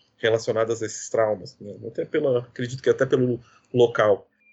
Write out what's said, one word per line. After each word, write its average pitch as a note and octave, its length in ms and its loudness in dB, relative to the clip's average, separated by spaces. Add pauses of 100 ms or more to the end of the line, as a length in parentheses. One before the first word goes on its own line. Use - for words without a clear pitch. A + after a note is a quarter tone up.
(160)
relacionadas A2+ 680 -2
a A2 40 -6
esses - 220 -12
traumas, G#2+ 520 -2
né? G2+ 140 -14 (120)
Até C#3 180 -6
pela, C#3+ 360 0
acredito B2+ 420 -10
que B2 80 2
até A#2+ 140 2
pelo B2+ 360 0 (340)
local. A#2 540 4 (240)